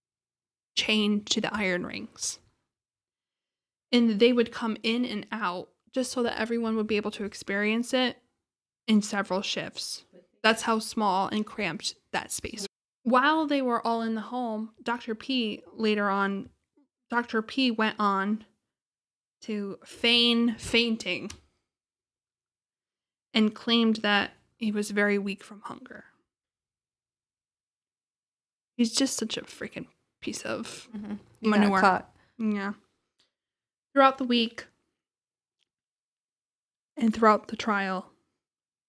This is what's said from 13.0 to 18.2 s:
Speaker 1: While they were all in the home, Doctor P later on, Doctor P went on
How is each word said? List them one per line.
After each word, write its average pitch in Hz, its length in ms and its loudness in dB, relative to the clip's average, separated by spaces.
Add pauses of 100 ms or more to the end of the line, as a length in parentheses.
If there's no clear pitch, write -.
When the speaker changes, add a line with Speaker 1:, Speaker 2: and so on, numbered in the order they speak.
Speaker 1:
While 285 420 4
they 285 160 0
were 240 240 0
all 233 160 0
in 226 140 -2
the 220 40 -4
home, 220 500 -6 (120)
Doctor 233 320 -4
P 226 480 -4 (100)
later 208 380 2
on, 196 380 0 (600)
Doctor 233 340 0
P 247 280 0
went 220 300 0
on 202 440 0 (1000)